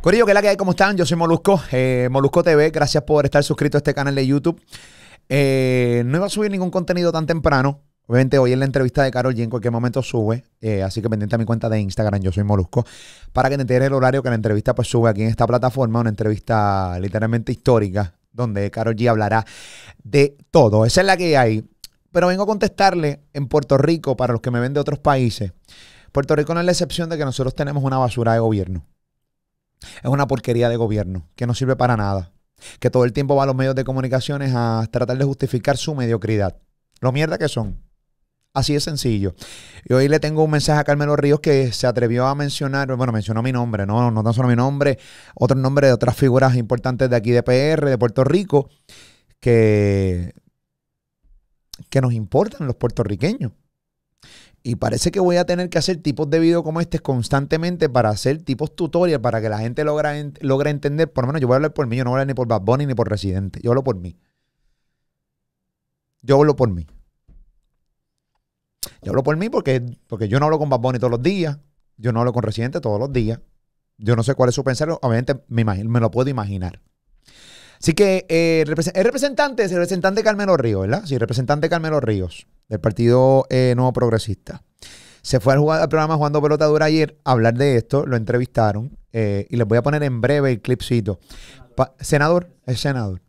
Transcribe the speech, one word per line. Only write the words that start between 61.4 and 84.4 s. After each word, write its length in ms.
yo 60
voy 80
a 20
hablar 160
por 140
mí, 80
yo 80
no 80
voy 60
a 40
hablar 60
ni 60
por 140
Bad 140
Bunny 240
ni 80
por 160
Residente. 540
Yo 80
hablo 120
por 140
mí. 200
Yo 140
hablo 200
por 140
mí. 180
Yo 100
hablo 120
por 140
mí 120
porque, 480
porque 200
yo 120
no 60
hablo 140
con 100
Bad 100
Bunny 200
todos 120
los 100
días. 360
Yo 160
no 80
hablo 140
con 100
Residente 380
todos 180
los 140
días. 260
Yo 180
no 80
sé 120
cuál 140
es 60
su 80
pensamiento. 380
Obviamente 460
me 140
imagino, 280
me 120
lo 100
puedo 180
imaginar. 520
Así 140
que, 340
eh, 400
represe-, 260
el 120
representante 580
es 80
el 60
representante 460
Carmelo 340
Ríos, 240
¿verdad? 240
Sí, 120
representante 520
Carmelo 300
Ríos, 480
del 120
Partido, 720
eh, 260
Nuevo 180
Progresista. 720